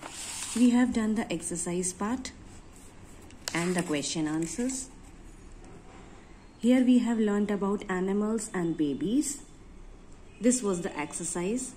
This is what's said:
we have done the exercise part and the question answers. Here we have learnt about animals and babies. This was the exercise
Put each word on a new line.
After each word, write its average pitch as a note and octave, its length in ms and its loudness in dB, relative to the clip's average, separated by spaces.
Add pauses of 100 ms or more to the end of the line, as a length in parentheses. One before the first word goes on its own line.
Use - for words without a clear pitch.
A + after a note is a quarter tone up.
(560)
we A#3+ 160 8
have A#3+ 200 6
done A3 220 2
the G#3 180 -2
exercise F3 600 -2
part A#3+ 380 -4 (1200)
and F3 220 0
the F3 80 2
question D3+ 440 -2
answers. E3 640 -2 (1700)
Here B3+ 260 6
we B3 140 8
have A3+ 220 2
learnt G#3 320 4
about G3+ 360 0
animals G3+ 680 0
and E3+ 200 0
babies. D#3 680 0 (960)
This A#3+ 220 4
was F#3 180 0
the - 160 -6
exercise F3+ 800 -4